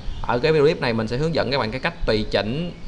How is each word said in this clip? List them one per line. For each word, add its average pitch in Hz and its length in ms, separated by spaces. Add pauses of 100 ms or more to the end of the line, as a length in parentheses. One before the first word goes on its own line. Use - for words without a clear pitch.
(260)
Ở 120 120
cái 156 140
video 151 120
clip 165 160
này 127 120
mình 113 160
sẽ 120 80
hướng 156 180
dẫn 110 160
các 139 80
bạn 110 120
cái 127 100
cách - 140 (120)
tùy 107 240
chỉnh 123 420 (160)